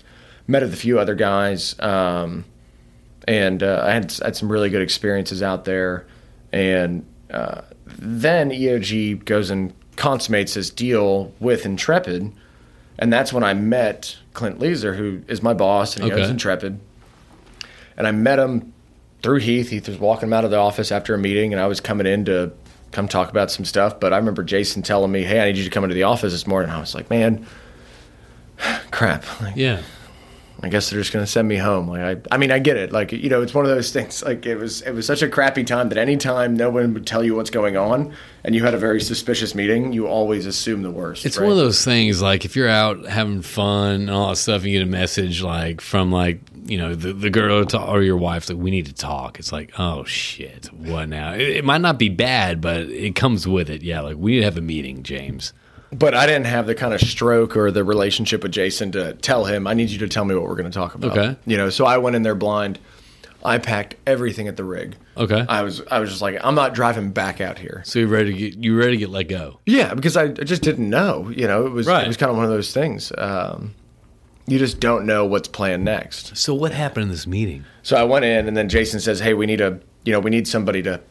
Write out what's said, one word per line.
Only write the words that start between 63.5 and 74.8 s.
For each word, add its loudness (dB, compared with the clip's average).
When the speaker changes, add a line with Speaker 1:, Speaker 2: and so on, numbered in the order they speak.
Speaker 1:
packed -4
everything -2
at -10
the -6
rig. -8
Speaker 2:
Okay. 2
Speaker 1:
I 2
was, -4
I 2
was -2
just -8
like, -2
"I'm 2
not 2
driving 0
back -4
out -6
here." -12
Speaker 2:
So -2
you're 4
ready 2
to -6
get, -8
you 4
ready 6
to 2
get -2
let -4
go? -8
Speaker 1:
Yeah, 4
because 0
I, 6
I 2
just -2
didn't 0
know. 0
You 0
know, 2
it -2
was, -2
Speaker 2:
Right. 4
Speaker 1:
it 0
was -4
kind 2
of 0
one 2
of 2
those -2
things. -2
Um, -4
you 4
just 0
don't 2